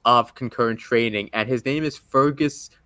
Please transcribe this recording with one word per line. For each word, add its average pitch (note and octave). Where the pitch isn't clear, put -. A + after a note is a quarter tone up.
of A#2+
concurrent A2+
training, A2
and A2
his B2+
name C#3+
is D3
Fergus C#3+